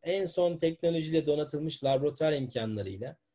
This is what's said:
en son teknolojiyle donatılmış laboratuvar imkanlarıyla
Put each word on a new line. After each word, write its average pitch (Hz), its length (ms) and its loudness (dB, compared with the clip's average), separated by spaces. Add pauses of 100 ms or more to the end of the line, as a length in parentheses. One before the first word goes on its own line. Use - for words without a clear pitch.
en 190 220 0
son 175 340 2
teknolojiyle 165 680 0
donatılmış 147 580 0
laboratuvar 147 480 2
imkanlarıyla 110 840 -4 (180)